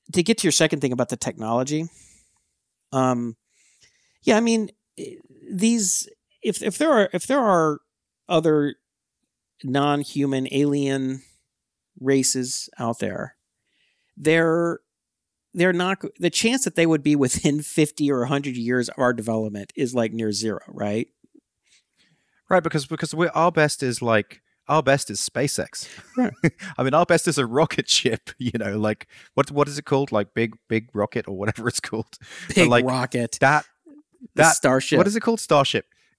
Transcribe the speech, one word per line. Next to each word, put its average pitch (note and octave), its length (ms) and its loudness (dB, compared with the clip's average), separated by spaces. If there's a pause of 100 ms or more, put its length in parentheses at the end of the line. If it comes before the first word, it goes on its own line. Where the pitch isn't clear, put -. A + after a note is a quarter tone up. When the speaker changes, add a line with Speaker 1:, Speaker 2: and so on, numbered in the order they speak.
(140)
Speaker 1:
to F#3 100 2
get A3 160 2
to - 80 -4
your D3+ 40 4
second D#3 300 2
thing C3+ 100 0
about B2 180 -2
the B2 80 -6
technology, C3 720 -4 (1040)
um, B2 460 -2 (840)
yeah, A3+ 140 4
I A3+ 40 2
mean, A3+ 280 0 (300)
i-, - 180 -14 (340)
these, G#3+ 580 0 (320)
if, G#3 220 -4
if G#3 140 -4
there D4+ 140 2
are, G#3+ 220 4
if F3+ 140 -4
there C#4 120 0
are E3 400 2 (480)
other D#3 480 2 (880)
non-human C#3 880 -2
alien C3+ 720 -2 (800)
races C3 760 -2
out A#2 220 -4
there, - 380 -8 (800)
they're, E3 640 0 (720)
they're F3+ 200 2
not, F3+ 300 -2 (160)
the F3 100 2
chance B3 360 0
that E3 100 -6
they E3 100 4
would D#3+ 180 2
be D3 120 4
within D3 460 2
fifty D3 500 0
or B2+ 120 0
a B2 40 -6
hundred C#3 300 -2
years A#2+ 320 -2
of - 80 -14
our B2 160 2
development A2 600 -4
is, B2+ 200 -2
like, A2+ 160 0
near A2+ 220 -2
zero, G#2+ 340 -4
right? G#2+ 400 -4 (1400)
Speaker 2:
Right, F#3 140 4
because, D#3 240 -2
because D#3+ 280 -6
we're, E3+ 180 0
our E3 180 4
best D3+ 320 2
is, B2 180 -2
like, A2+ 400 0 (260)
our D3+ 160 2
best C3+ 260 2
is G2+ 100 -8
SpaceX. - 680 -4 (300)
Speaker 1:
Right. B3 160 0 (100)
Speaker 2:
<laughs> F3 340 -4
I B2+ 60 0
mean, C3 100 0
our E3+ 120 6
best E3+ 220 2
is D3+ 100 0
a C3+ 80 0
rocket C#3 440 0
ship, - 440 -2
<laughs> - 40 -20
you A#2+ 200 -4
know, G#2 200 -4
like, G#2+ 300 -2 (280)
what, C#3 160 0
what C#3+ 160 2
is C#3+ 100 -10
it D3 80 -12
called? C#3 260 0
Like, G#2 220 0
big, A2+ 220 -2 (120)
big A2+ 260 -2
rocket G#2 340 -4
or G2 100 -10
whatever A2 300 -4
<laughs> - 20 0
it's - 100 -4
called. - 380 -10 (300)
But, - 80 -4
Speaker 1:
Big E3+ 140 6
Speaker 2:
like, A#2+ 160 4
Speaker 1:
rocket. B2 560 -4
Speaker 2:
that, D3 240 4 (200)
Speaker 1:
The D4 100 -20 (400)
Speaker 2:
that D#3 200 6
Speaker 1:
Starship. C3 420 2
Speaker 2:
What F#3 100 6
is G#3 80 -2
it A3 60 -2
called? A3+ 180 0
Starship. C#3 460 2 (340)